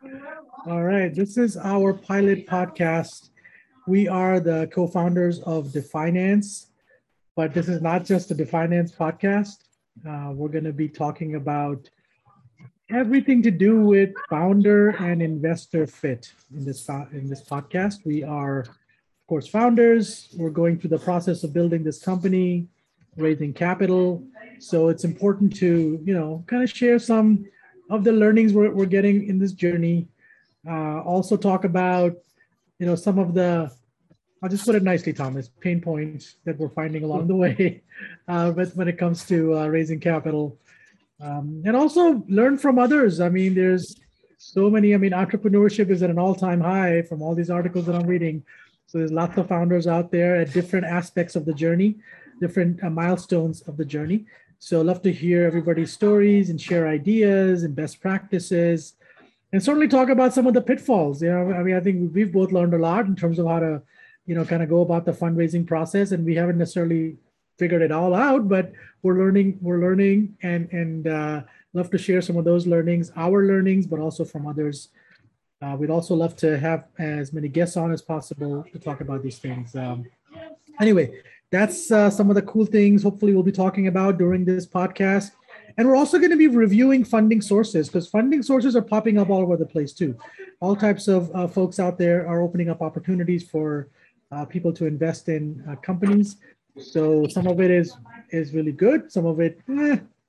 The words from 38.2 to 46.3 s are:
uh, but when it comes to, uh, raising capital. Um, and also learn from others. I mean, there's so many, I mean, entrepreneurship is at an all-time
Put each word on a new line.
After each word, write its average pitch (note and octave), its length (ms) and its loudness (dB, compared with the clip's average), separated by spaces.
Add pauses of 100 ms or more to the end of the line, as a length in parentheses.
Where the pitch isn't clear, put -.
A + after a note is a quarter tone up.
uh, F3 220 -2
but F3+ 260 -4
when F3+ 120 -4
it F3 100 -6
comes E3+ 300 -2
to, D#3+ 320 0
uh, D#3 80 -2
raising D#3+ 320 -2
capital. D#3 580 -4 (640)
Um, D3 460 -10
and A3+ 80 2
also D4+ 520 2
learn A#3+ 300 4
from C4 220 2
others. B3 400 4
I F3 100 2
mean, F#3 240 2
there's F#3 420 0 (440)
so G3+ 320 0
many, G#3 240 4
I - 20 4
mean, F#3+ 140 2
entrepreneurship G3+ 800 2
is F3+ 100 2
at F3+ 80 2
an E3 80 -2
all-time F3+ 440 0